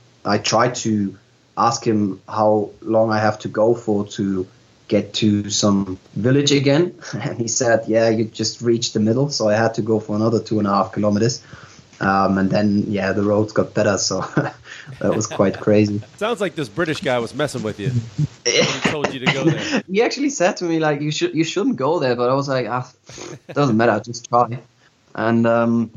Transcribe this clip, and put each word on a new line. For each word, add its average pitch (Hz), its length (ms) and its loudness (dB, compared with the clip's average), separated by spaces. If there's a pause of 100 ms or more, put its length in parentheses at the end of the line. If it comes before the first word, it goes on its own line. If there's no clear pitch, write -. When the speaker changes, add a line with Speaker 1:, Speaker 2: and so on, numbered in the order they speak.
(240)
Speaker 1:
I 104 140 0
tried 117 380 0
to 101 400 -2 (400)
ask 117 300 0
him 104 420 0
how 107 420 2 (100)
long 110 300 2
I 107 80 0
have 107 220 0
to - 80 -8
go 110 260 2
for 104 340 -2
to 98 380 -2 (420)
get 101 260 0
to 104 360 0
some 98 480 0 (160)
village 135 380 2
again. 143 420 2 (100)
<laughs> - 100 -14
And 107 260 -6
he 113 80 -4
said, 117 400 0
"Yeah, 113 220 4
you 110 160 2
just - 360 -6
reached 117 320 0
the 110 60 0
middle." 123 300 2
So 113 180 -2
I 104 60 4
had 113 200 2
to 113 80 -2
go 110 180 2
for 107 160 -6
another 110 240 2
two 107 180 -2
and 101 100 0
a - 20 0
half 98 220 2
kilometers. 104 500 0 (600)
Um, 98 360 2
and 95 120 2
then, 104 380 2
yeah, 95 240 -2
the 101 100 -2
roads 104 300 2
got - 220 -2
better, 101 240 2
so 92 220 -2
<laughs> - 800 -6
that 98 140 0
was 107 120 -2
quite 98 340 0
crazy. 104 480 2
Speaker 2:
<laughs> - 80 -20
Sounds 220 240 -4
like 190 140 -4
this 143 160 -6
British 156 320 -4
guy 127 160 0
was 113 160 -4
messing 131 280 -4
with 107 160 -4
you, 101 120 -4 (540)
when - 200 2
he - 160 -4 (100)
told 147 220 -4
you 135 80 -8
to 131 120 0
go 135 120 0
there? 247 400 0
Speaker 1:
<laughs> - 60 -14
He 196 120 4
actually 277 280 -2
said 175 280 2
to 185 60 -6
me, 165 140 0
like, 151 220 2
"You 151 100 -2
should, 170 240 -2
you 156 100 2
shouldn't 214 320 -2
go 147 220 0
there," 127 180 0
but 120 140 0
I 131 40 2
was 139 140 0
like, 131 200 -2
"Ah, 123 220 -6 (640)
doesn't 135 220 2
matter, 113 160 4
I'll 110 100 0
just - 260 -12
try." 120 300 2 (560)
And, 117 320 2
um, 117 500 2